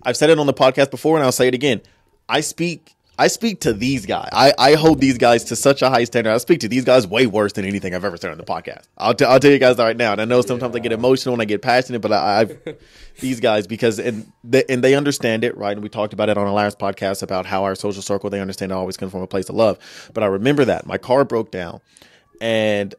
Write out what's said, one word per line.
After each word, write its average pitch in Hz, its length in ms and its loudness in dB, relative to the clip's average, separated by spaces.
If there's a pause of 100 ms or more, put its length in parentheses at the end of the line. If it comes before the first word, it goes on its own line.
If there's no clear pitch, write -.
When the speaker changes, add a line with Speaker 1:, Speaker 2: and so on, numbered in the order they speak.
Speaker 1:
I've 127 140 -2
said 151 140 2
it 160 60 4
on 147 100 0
the 135 60 2
podcast 131 380 2
before, 151 240 0
and 151 80 0
I'll 127 80 2
say 127 160 2
it 127 80 0
again. 123 260 -2 (460)
I 139 140 -2
speak, - 520 -8 (240)
I 147 100 4
speak 214 340 -4
to 127 100 -2
these 117 340 -4
guys. 90 280 -6
I, 131 260 6
I 139 140 6
hold 156 260 4
these 135 180 2
guys 120 280 4
to 117 100 -8
such 139 260 2
a 127 80 4
high 123 140 2
standard. 117 300 0
I 113 60 2
speak 165 220 0
to 113 60 -6
these 123 160 -2
guys 127 240 4
way 113 200 2
worse 104 260 0
than 104 100 -6
anything 95 320 -6
I've 90 80 -8
ever 90 140 -6
said 87 140 -8
on - 60 -12
the - 60 -16
podcast. - 400 -10 (140)
I'll, 113 160 2
t-, 139 120 0
I'll 131 140 6
tell 143 120 6
you 139 80 6
guys 127 180 4
that 120 60 2
right 113 120 0
now. 117 160 0
And 101 80 -2
I 113 60 -2
know 123 160 2
sometimes 123 340 -4
I 120 40 -4
get 113 120 -4
Speaker 2:
Yeah. 110 60 -4
Speaker 1:
emotional 127 380 0
and 117 60 -2
I 110 40 -2
get 104 160 -4
passionate, 123 380 0
but 101 120 -2
I, 101 300 2
I've, 117 360 -6 (200)
Speaker 2:
<laughs> - 220 -20
Speaker 1:
these 127 200 -6
guys, 107 280 0
because, 110 320 -2
and 110 260 -6 (180)
they, 123 240 2
and 123 160 -2
they 135 120 6
understand 131 480 -2
it, 123 120 -2
right? 101 180 -6
And 104 100 -10
we 107 40 -10
talked 107 260 -6
about 107 160 0
it 104 100 0
on 101 80 0
our 98 60 -2
last 104 260 0
podcast 98 420 -4
about 92 240 -6
how 98 180 -4
our 95 120 -2
social 98 260 -8
circle, 101 300 -6
they 101 100 -6
understand 95 300 -8
it 95 40 -6
always 92 220 -6
comes 95 140 -10
from 92 100 -8
a 95 60 -10
place 95 220 -6
of 95 60 -10
love. 104 220 2 (380)
But 110 80 -2
I - 20 2
remember 120 400 2
that. 92 220 -2
My 92 100 -6
car 131 280 0
broke 113 260 -4
down, 87 300 -10 (600)
and 107 580 -2